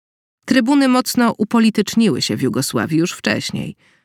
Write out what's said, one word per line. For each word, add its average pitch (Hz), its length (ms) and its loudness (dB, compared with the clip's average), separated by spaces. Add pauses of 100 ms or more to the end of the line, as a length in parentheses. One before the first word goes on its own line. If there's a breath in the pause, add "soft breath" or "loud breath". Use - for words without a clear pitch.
(460)
Trybuny 262 420 2
mocno 247 500 2
upolityczniły 220 840 0
się 107 160 -4
w 139 40 -10
Jugosławii 127 580 -2
już 170 120 0
wcześniej. - 640 -6 (300)